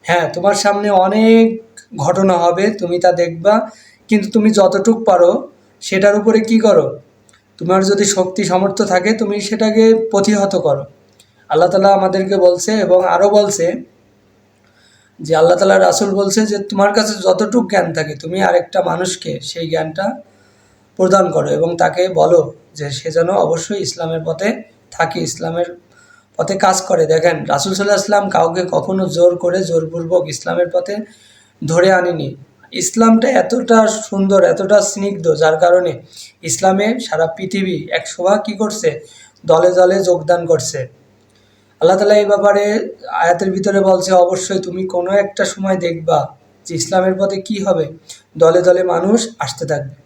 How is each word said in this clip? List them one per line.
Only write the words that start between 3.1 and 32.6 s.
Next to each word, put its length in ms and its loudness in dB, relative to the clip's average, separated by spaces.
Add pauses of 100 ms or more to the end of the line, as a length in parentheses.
দেখবা, 580 0 (380)
কিন্তু 220 0
তুমি 200 2
যতটুক 560 2
পারো 420 2 (320)
সেটার 400 2
উপরে 200 2
কি 180 0
করো, 400 2 (600)
তোমার 260 0
যদি 200 2
শক্তি 400 -2
সামর্থ্য 400 -2
থাকে 280 0
তুমি 280 -4
সেটাকে 720 2
প্রতিহত 460 0
করো। 280 -2 (640)
আল্লাহ 200 2
তাআলা 200 2
আমাদেরকে 480 2
বলছে 360 2
এবং 320 2
আরও 260 2
বলছে 640 0 (1300)
যে 160 -2
আল্লাহ 220 4
তাআলা 200 4
রাসূল 320 2
বলছে 360 0
যে 120 -4
তোমার 340 0
কাছে 300 -2
যতটুক 460 0
জ্ঞান 240 0
থাকে 220 -6
তুমি 280 -6
আরেকটা 400 0
মানুষকে 600 -6
সেই 280 -10
জ্ঞানটা 400 -4 (840)
প্রদান 340 2
করো 200 -2
এবং 260 -2
তাকে 320 0
বলো 440 2 (220)
যে 160 -10
সে 200 -8
যেন 200 0
অবশ্যই 500 -2
ইসলামের 460 -6
পথে 360 -4 (280)
থাকে, 300 -4
ইসলামের 720 -6 (440)
পথে 200 -2
কাজ 260 0
করে। 240 0
দেখেন, 380 0
রাসূল 300 -2
সাল্লাল্লাহু 80 -4
আলাইহি 300 0
ওয়াসাল্লাম 180 0
কাউকে 400 0
কখনো 360 -2
জোর 300 2
করে, 280 -2
জোরপূর্বক 640 -2
ইসলামের 440 -4
পথে 240 -4 (680)
ধরে 260 2
আনেনি। 420 -2 (380)